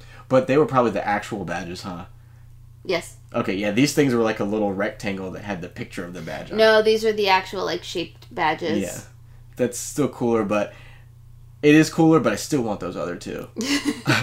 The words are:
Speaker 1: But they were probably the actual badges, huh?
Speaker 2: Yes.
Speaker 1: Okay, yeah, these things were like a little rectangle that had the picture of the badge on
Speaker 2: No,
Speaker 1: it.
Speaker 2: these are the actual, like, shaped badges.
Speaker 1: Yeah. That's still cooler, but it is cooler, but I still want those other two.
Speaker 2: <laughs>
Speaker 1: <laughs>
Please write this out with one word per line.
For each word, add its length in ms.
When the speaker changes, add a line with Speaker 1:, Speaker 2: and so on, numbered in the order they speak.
Speaker 1:
But 180
they 100
were 100
probably 260
the 140
actual 380
badges, 380
huh? 240
Speaker 2:
Yes. 320
Speaker 1:
Okay, 200
yeah, 180
these 220
things 200
were 80
like 180
a 40
little 280
rectangle 600
that 120
had 160
the 80
picture 360
of 100
the 80
badge 280
on 60
Speaker 2:
No, 240
Speaker 1:
it. 40
Speaker 2:
these 200
are 80
the 160
actual, 360
like, 200
shaped 500
badges. 440
Speaker 1:
Yeah. 220
That's 220
still 300
cooler, 360
but 280
it 120
is 160
cooler, 300
but 120
I 40
still 260
want 180
those 160
other 200
two. 360
Speaker 2:
<laughs> 40
Speaker 1:
<laughs> 500